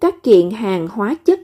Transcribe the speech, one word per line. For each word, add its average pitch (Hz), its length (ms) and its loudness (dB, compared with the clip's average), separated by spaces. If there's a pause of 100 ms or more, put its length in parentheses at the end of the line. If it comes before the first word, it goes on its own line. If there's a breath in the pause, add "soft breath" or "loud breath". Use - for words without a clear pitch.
các 370 220 -4
kiện 180 280 4
hàng 190 380 -6
hóa 214 260 -6 (100)
chất 370 200 0